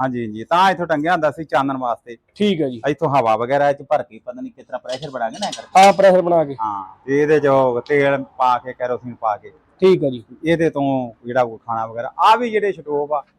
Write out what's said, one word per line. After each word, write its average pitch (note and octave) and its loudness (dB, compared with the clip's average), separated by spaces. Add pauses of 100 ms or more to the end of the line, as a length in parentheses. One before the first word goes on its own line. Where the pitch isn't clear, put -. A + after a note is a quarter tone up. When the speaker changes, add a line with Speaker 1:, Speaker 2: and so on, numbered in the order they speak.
Speaker 1:
ਹਾਂਜੀ, A#2+ -4
ਹਾਂਜੀ, G#2+ -10
ਤਾਂ F3+ 4
ਇੱਥੋਂ F3 -4
ਟੰਗਿਆ D#3+ 0
ਹੁੰਦਾ D#3 2
ਸੀ D#3 -12
ਚਾਨਣ C#3 -2
ਵਾਸਤੇ। A#2+ -6 (180)
Speaker 2:
ਠੀਕ G3+ 0
ਹੈ C#3+ -2
ਜੀ। B2 -10
Speaker 1:
ਇੱਥੋਂ D3+ -2
ਹਵਾ A#2 2
ਵਗੈਰਾ C#3 0
ਇਹ C#3 0
'ਚ C#3+ -12
ਭਰ C#3 -2
ਕੇ A2 -16
ਪਤਾ B2+ -16
ਨਹੀਂ B2+ -14
ਕਿਸ B2 -20
ਤਰ੍ਹਾਂ B2+ -12
ਪ੍ਰੈਸ਼ਰ C3 -12
ਬਣਾ A#2 -6
ਕੇ C3 -16
ਨਾ, F#3+ -4
ਕਰਕੇ। - 0
Speaker 2:
ਹਾਂ, G3 8
ਪ੍ਰੈਸ਼ਰ F#3 6
ਬਣਾ E3+ 2
ਕੇ। C#3 -8
Speaker 1:
ਹਾਂ, G2+ -6 (220)
ਤੇ C#3 2
ਇਹਦੇ D3+ 4
'ਚ C#3+ 0
ਉਹ C3 2
ਤੇਲ C#3 0 (140)
ਪਾ B2+ 2
ਕੇ, B2+ -10
ਕੈਰੋਸਿਨ B2 -8
ਪਾ G#2+ -4
ਕੇ। G#2 -20
Speaker 2:
ਠੀਕ F3+ 0
ਹੈ C#3 0
ਜੀ। A#2+ -12 (200)
Speaker 1:
ਇਹਦੇ D#3+ 2
ਤੋਂ C3+ -2 (140)
ਜਿਹੜਾ B2 0
ਉਹ A2+ -4
ਖਾਣਾ A2+ -6
ਵਗੈਰਾ, A#2 -10
ਆਹ G3+ 6
ਵੀ A#3+ -4
ਜਿਹੜੇ G#3 -2
ਸਟੋਵ D3 -4
ਆ, C#3 -4 (140)